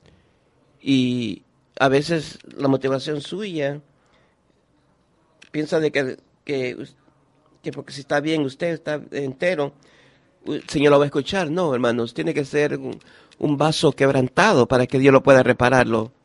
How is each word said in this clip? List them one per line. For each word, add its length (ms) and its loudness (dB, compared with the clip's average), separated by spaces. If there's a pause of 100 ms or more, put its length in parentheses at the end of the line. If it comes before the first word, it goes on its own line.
(800)
Y 640 -2 (360)
a 100 4
veces 500 -2 (160)
la 120 -2
motivación 540 -2
suya 600 -8 (1700)
piensa 280 -2
de 120 0
que, 260 -4 (280)
que, 320 -6 (840)
que 100 -10
porque 200 -14
si 100 -14
está 200 -2
bien, 220 0
usted 240 -6
está 340 -6 (100)
entero, 640 -4 (720)
el 220 -8
Señor 240 2
lo 80 8
va 60 4
a 20 0
escuchar. 440 -4
No, 220 -2
hermanos, 400 -2
tiene 200 -4
que 120 -4
ser 320 -2
un, 220 -10 (400)
un 180 0
vaso 340 2
quebrantado 760 2
para 200 2
que 120 0
Dios 140 6
lo 100 4
pueda 200 6
repararlo 680 2 (140)